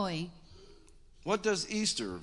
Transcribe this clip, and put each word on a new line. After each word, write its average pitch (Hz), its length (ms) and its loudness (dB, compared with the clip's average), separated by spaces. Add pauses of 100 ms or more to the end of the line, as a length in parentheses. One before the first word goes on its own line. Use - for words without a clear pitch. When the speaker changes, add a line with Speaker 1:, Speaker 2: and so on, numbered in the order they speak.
Speaker 1:
hoy, 175 280 0 (920)
Speaker 2:
what 196 180 2
does 196 260 4
Easter 120 560 0